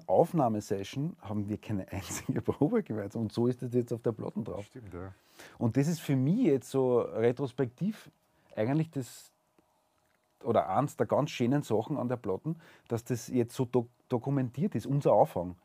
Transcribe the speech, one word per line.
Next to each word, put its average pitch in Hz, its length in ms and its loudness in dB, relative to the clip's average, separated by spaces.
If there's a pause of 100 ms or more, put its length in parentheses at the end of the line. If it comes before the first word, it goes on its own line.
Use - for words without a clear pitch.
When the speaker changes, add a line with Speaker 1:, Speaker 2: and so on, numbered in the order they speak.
Speaker 1:
Aufnahmesession 123 1120 2
haben 104 280 -4
wir 104 100 -4
keine 101 300 -6
<laughs> - 40 -12
einzige 120 480 -6
Probe 196 440 0
gemeinsam. 104 380 -6
Und 107 100 -4
so 120 160 2
ist 123 120 -2
das 120 140 -8
jetzt 120 180 0
auf 113 100 -6
der 120 100 0
Platte 107 300 -8
drauf. 92 240 -8
Speaker 2:
Stimmt, 107 280 -18
ja. 95 180 -12 (460)
Speaker 1:
Und 120 180 2
das 143 120 4
ist 170 120 -2
für 147 160 0
mich 165 300 2
jetzt 135 240 2
so 127 300 4
retrospektiv 123 1080 -2 (460)
eigentlich 143 380 0
das, - 400 -10 (1120)
oder 107 240 2
eins 120 280 0
der 113 100 2
ganz 127 240 0
schönen 139 340 0
Sachen 117 320 -2
an 123 120 -4
der 123 80 -2
Platte, 113 380 -4 (320)
dass 117 160 -2
das 123 260 -4
jetzt 117 280 0
so 131 80 0
do-, 120 240 0 (200)
dokumentiert 135 680 -2
ist, 107 100 -4
unser 139 260 4
Anfang. 95 520 4